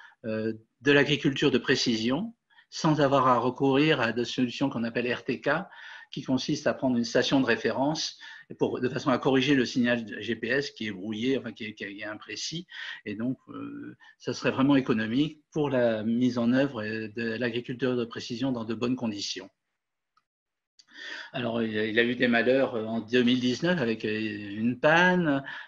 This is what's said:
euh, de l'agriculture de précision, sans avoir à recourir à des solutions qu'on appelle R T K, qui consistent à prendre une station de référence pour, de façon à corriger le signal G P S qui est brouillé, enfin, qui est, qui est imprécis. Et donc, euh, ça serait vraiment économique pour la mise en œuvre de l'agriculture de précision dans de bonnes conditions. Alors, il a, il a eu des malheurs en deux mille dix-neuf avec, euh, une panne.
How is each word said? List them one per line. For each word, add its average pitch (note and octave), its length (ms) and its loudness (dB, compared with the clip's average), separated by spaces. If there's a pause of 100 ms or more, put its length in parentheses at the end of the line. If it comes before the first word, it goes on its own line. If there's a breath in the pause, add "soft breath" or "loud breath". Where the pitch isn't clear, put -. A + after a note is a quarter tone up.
(240 loud breath)
euh, A2 280 -2 (300)
de C#3 100 4
l'agriculture C#3+ 580 4
de B2 80 4
précision, B2+ 720 0 (380 soft breath)
sans D3+ 300 2
avoir C3+ 280 4
à B2 100 6
recourir C3+ 600 4
à A#2 120 2
des A#2 120 0
solutions B2+ 440 -2
qu'on A#2 140 -4
appelle A#2+ 300 -2
R A2+ 100 -6
T A#2+ 180 -4
K, D3 100 -2 (600 loud breath)
qui C#3 140 -10
consistent C3+ 420 -2
à A#2 80 2
prendre B2+ 220 0
une A#2 80 2
station C3 360 2
de B2+ 60 2
référence A#2+ 720 0 (400 loud breath)
pour, G#2+ 220 0
de B2 80 0
façon - 220 -2
à B2 80 2
corriger C3+ 360 2
le B2+ 100 4
signal A#2+ 400 0 (160)
G G#2+ 140 -4
P A2 140 -6
S C#3 240 -2
qui A2 160 -8
est - 20 -6
brouillé, A2 480 -4
enfin, A#2 140 -10
qui A2 140 -12
est, G#2+ 80 -10
qui A2 100 -12
est G2+ 200 -10
imprécis. G#2+ 640 -10 (400 loud breath)
Et G#2+ 80 -6
donc, A#2+ 240 -4 (120)
euh, A#1 460 -12 (220 loud breath)
ça - 140 -6
serait B2 180 -2
vraiment C3+ 240 4
économique B2+ 640 0 (120)
pour D3 180 0
la A#2 320 2
mise A#2 340 2
en A#2 160 2
œuvre C3 300 2
de A2 540 -6
l'agriculture B2 600 -2
de A#2+ 80 0
précision A#2 460 -6
dans A#2 140 -4
de A2+ 100 -4
bonnes B2 220 -2
conditions. G2+ 520 -6 (1800 loud breath)
Alors, A#2 300 -2
il A2 160 -2
a, G#2+ 80 0
il A2 120 0
a A#2+ 60 6
eu A#2+ 120 0
des B2 120 2
malheurs B2 460 4
en A2 260 -4
deux A#2 220 2
mille B2 180 4
dix-neuf D3+ 400 0
avec, A2+ 240 -2
euh, G#2 520 -4
une A#2 220 0
panne. E3 640 4 (240 loud breath)